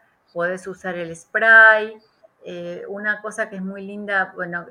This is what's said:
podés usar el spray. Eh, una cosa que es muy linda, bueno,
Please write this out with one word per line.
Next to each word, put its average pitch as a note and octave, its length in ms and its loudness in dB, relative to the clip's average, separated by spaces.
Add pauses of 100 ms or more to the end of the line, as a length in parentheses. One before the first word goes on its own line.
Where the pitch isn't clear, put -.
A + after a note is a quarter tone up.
(320)
podés F#3 340 -4
usar F#3 300 -10
el E3 180 -8
spray. A3 840 6 (520)
Eh, F3 400 -10
una G3+ 340 -6
cosa G#3+ 280 -6
que G3+ 60 -12
es F#3+ 60 -8
muy G3 240 -8
linda, G3+ 500 -4
bueno, F3 340 -8